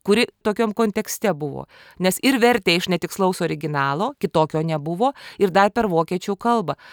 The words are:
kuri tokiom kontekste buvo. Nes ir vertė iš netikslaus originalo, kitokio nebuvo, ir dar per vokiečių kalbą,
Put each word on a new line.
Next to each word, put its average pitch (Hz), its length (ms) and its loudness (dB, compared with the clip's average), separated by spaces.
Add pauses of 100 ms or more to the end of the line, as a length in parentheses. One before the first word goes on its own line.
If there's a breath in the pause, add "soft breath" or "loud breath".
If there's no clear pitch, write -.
kuri 220 240 2 (160)
tokiom 214 320 -2
kontekste 214 560 -2 (140)
buvo. 135 200 -10 (360 soft breath)
Nes 185 240 2
ir 269 160 4
vertė 233 380 4
iš 185 120 -4
netikslaus 185 540 -2
originalo, 151 760 -4
kitokio 156 440 0
nebuvo, 165 480 -2 (240 loud breath)
ir 190 160 2
dar 202 180 4
per 226 200 0
vokiečių 180 460 -2
kalbą, 220 400 -2 (160 loud breath)